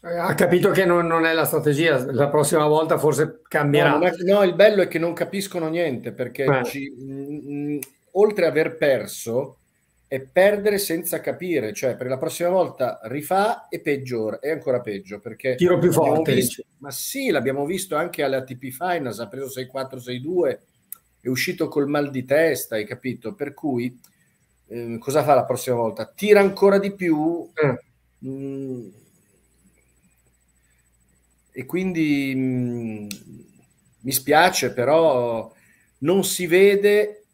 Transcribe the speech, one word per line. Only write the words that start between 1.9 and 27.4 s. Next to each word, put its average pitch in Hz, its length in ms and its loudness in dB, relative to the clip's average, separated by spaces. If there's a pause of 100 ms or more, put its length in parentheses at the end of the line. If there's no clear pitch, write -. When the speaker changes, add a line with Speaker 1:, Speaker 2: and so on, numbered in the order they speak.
Speaker 1:
la 139 160 4
prossima 151 380 4
volta 156 300 2
forse 147 480 0
cambierà. 147 440 2
Speaker 2:
No, 147 80 2
non 170 100 2
è, 180 160 -2
no, 196 200 4
il 175 120 2
bello 196 280 6
è 170 40 0
che 170 120 -4
non 170 120 0
capiscono 175 560 -4
niente, 143 460 -4
perché 127 320 -4
Speaker 1:
Eh. 135 180 2
Speaker 2:
ci, 139 260 -8
mm, 139 600 -12
mm, 147 300 -6 (320)
oltre 208 340 2
a 160 40 4
aver 151 280 0
perso, 117 800 -2 (500)
è 135 140 -6
perdere 202 560 2
senza 165 420 -4
capire, 135 540 -4
cioè 120 240 -4
per 123 100 -8
la 131 100 -4
prossima 160 320 -4
volta 143 540 -2
rifà 185 640 -2
e - 140 -10
peggiora, 123 580 -4
è 143 120 -4
ancora 143 280 -2
peggio, 101 400 -10
perché 123 360 -6
Speaker 1:
Tiro 175 240 4
più 175 100 4
Speaker 2:
l'abbiamo 151 260 2
Speaker 1:
forte, 156 180 2
Speaker 2:
visto, 123 280 0
Speaker 1:
dici. - 160 -20
Speaker 2:
ma 139 140 -16
sì, 262 400 -6
l'abbiamo 135 340 0
visto 180 300 -4
anche 165 280 -2
alle 135 140 0
A 127 60 -4
T 131 120 -12
P 127 140 -12
Finals, 139 500 -4
ha 117 80 -8
preso 131 220 -12
sei 127 160 -10
quattro, 131 340 -10
sei 123 220 -10
due, 156 400 -2 (580)
è - 80 -8
uscito 151 400 -2
col 147 200 -2
mal 147 240 -2
di 127 120 -6
testa, 147 520 0
hai 107 100 -4
capito? 113 480 -10
Per 139 220 -10
cui, 123 440 -4 (680)
ehm, 117 320 -8
cosa 139 240 0
fa 143 100 4
la 127 100 4
prossima 123 320 -2
volta? 113 300 -4
Tira 208 340 4
ancora 196 380 4
di 196 160 -2
più? 165 640 -2